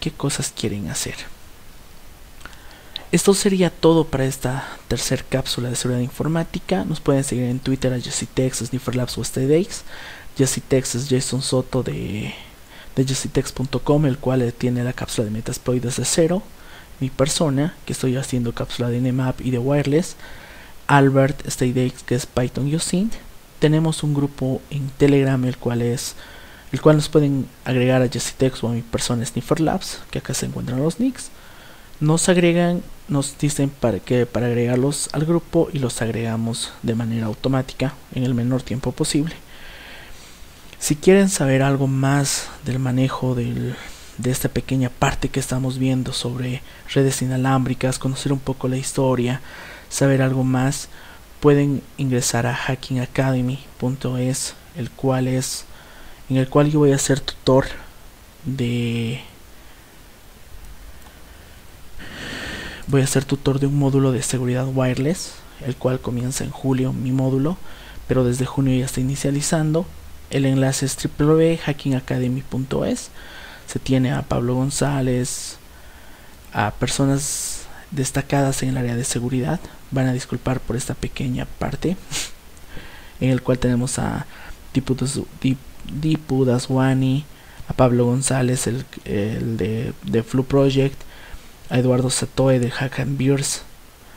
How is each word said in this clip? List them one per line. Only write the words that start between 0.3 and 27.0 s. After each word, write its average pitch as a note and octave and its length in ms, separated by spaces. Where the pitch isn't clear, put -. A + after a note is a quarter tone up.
quieren G2+ 340
hacer. - 260
Esto F3 220
sería F#3+ 380
todo E3 340
para C3+ 220
esta C3+ 420
tercer - 380
cápsula B2 460
de A#2 60
seguridad B2 260
informática. E3 800
Nos E3 160
pueden C3+ 240
seguir B2 200
en B2 140
Twitter C3 340
a B2 80
Jesse - 320
Tex, C3 260
Sniffer B2 360
Labs B2 220
o A2+ 80
Stedex. C#3+ 580
Jesse C3+ 240
Tex - 340
es B2 140
Jason B2+ 320
Soto B2+ 420
de, C#3+ 520
de C3+ 120
jesse C3+ 260
tex C3+ 180
punto B2+ 300
com, D3+ 240
el C3 140
cual, B2+ 240
eh, A#2+ 100
tiene B2 320
la B2 80
cápsula - 320
de G#2 60
Metasploit A#2+ 520
desde B2 220
cero. F3 380
Mi C3 80
persona, C#3+ 640
que C3+ 80
estoy C3 220
haciendo B2 360
cápsula - 380
de A#2+ 100
Nmap B2+ 400
y B2+ 120
de B2 60
wireless. C#3+ 580
Albert C#3 640
Stedex, B2+ 540
que - 120
es B2 120
Python B2 420
Yosint. F3 460
Tenemos D#3 440
un D3+ 100
grupo C3+ 560
en C#3 220
Telegram, C3+ 560
el B2 100
cual A#2+ 240
es, A#2+ 340
el C3 100
cual D3+ 140
nos D3 120